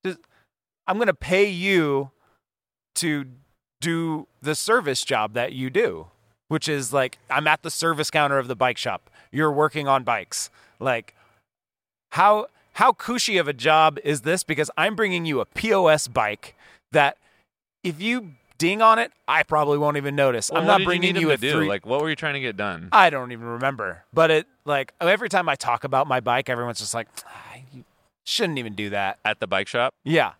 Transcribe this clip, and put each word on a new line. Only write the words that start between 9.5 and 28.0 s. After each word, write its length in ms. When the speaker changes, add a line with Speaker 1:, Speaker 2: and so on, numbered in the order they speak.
Speaker 1:
working 360
on 160
bikes. 460
Like, 360
how, 360
how 200
cushy 440
of 100
a 60
job 500
is 180
this? 220
Because 340
I'm 180
bringing 300
you 140
a 60
P 280
O 140
S 200
bike 480
that 260
if 180
you 320
ding 240
on 180
it, 120
I 160
probably 340
won't 200
even 180
notice. 360
Speaker 2:
Well, 100
Speaker 1:
I'm 60
Speaker 2:
what 60
Speaker 1:
not 60
Speaker 2:
did 40
you 40
Speaker 1:
bringing 260
Speaker 2:
need 80
Speaker 1:
you 80
Speaker 2:
him 40
Speaker 1:
a 40
Speaker 2:
to 40
do? 120
Speaker 1:
three 160
Speaker 2:
Like, 160
what 160
were 80
you 60
trying 200
to 60
get 160
done? 340
Speaker 1:
I 180
don't 220
even 140
remember. 580
But 180
it, 160
like, 340
every 300
time 180
I 80
talk 280
about 240
my 120
bike, 300
everyone's 300
just 140
like, 140
"Ah, 300
you 120